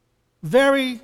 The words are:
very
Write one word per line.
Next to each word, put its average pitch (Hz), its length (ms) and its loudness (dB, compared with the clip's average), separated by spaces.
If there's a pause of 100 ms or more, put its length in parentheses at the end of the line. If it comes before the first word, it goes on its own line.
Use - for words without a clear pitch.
(420)
very 262 640 0